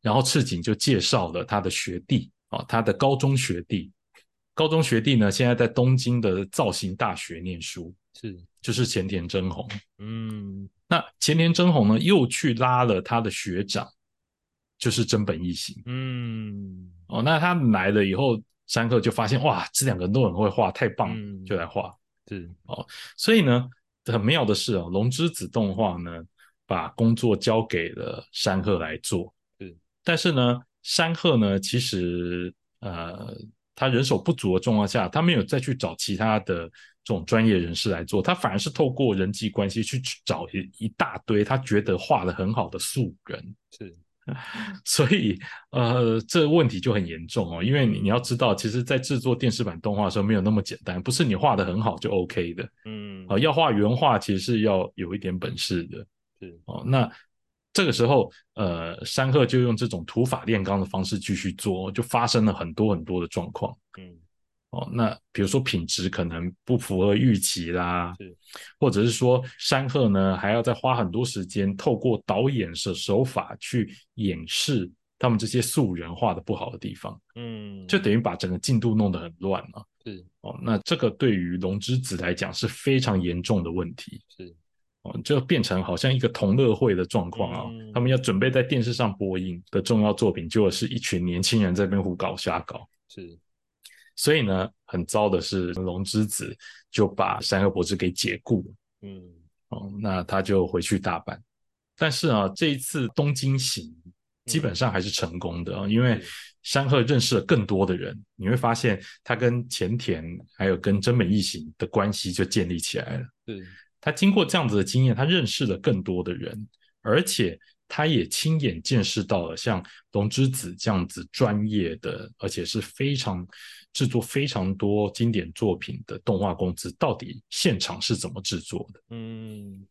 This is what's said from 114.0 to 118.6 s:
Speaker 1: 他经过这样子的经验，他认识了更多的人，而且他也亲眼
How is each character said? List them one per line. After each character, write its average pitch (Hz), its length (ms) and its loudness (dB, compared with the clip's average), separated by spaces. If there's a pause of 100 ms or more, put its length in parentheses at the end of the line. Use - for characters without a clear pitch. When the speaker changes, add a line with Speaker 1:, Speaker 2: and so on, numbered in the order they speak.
Speaker 1:
他 151 100 0
经 196 200 4
过 196 140 4
这 - 120 0
样 147 100 2
子 104 80 2
的 98 80 4
经 127 220 2
验， 117 100 4
他 127 80 0
认 160 240 2
识 - 180 -2
了 95 120 0
更 98 260 0
多 90 180 -2
的 90 120 -6
人， - 340 -10 (340)
而 120 200 2
且 98 360 -2 (300)
他 - 180 -2
也 127 220 2
亲 156 320 0
眼 92 220 -2